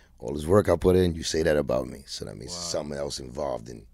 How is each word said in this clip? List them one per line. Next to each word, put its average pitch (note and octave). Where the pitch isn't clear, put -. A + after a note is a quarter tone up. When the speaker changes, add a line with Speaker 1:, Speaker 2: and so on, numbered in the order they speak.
Speaker 1:
all B1
this D2+
work G2
I F2
put F#2
in, F2+
you E2
say D#2+
that D#2+
about C2
me." C#2
So -
that G#1
means A1
Speaker 2:
Wow. F2
Speaker 1:
something E2
else C#2+
involved B1
in, A#1